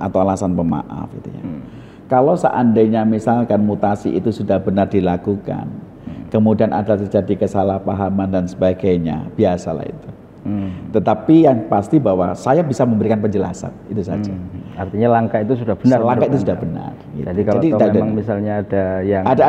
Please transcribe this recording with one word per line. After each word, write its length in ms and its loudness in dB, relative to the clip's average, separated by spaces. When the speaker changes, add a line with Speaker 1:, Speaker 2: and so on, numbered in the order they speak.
Speaker 1:
atau 240 0
alasan 320 0
pemaaf 640 -4
gitu 80 -14
ya. 160 -14
Speaker 2:
Hmm. 160 -10
Speaker 1:
Kalau 320 4
seandainya 640 2
misalkan 640 2
mutasi 480 0
itu 160 0
sudah 280 0
benar 280 0
dilakukan, 800 -2
Speaker 2:
Hmm. 320 -14
Speaker 1:
kemudian 400 2
ada 240 0
terjadi 480 0
kesalahpahaman 880 0
dan 160 0
sebagainya, 880 0
biasalah 480 0
itu. 240 -12
Speaker 2:
Hmm. 480 -6
Speaker 1:
Tetapi 480 4
yang 240 4
pasti 320 2
bahwa 320 2
saya 320 2
bisa 240 0
memberikan 320 2
penjelasan, 560 -4
itu 80 -4
saja. 320 -4
Speaker 2:
Hmm. 480 -12
Artinya 400 2
langkah 240 0
itu 160 0
sudah 160 -2
benar 240 4
Speaker 1:
Langkah 240 2
Speaker 2:
menurut 80 0
Speaker 1:
itu 80 2
sudah 160 0
Speaker 2:
Anda? 80 -8
Speaker 1:
benar, 280 -8
gitu. 160 -8
Speaker 2:
Jadi 160 -4
kalau 160 2
Speaker 1:
Jadi 80 2
Speaker 2:
toh 80 0
Speaker 1:
tidak 160 4
ada 80 2
Speaker 2:
memang 160 -2
misalnya 360 -2
ada 200 -2
yang 240 0
Speaker 1:
ada, 200 4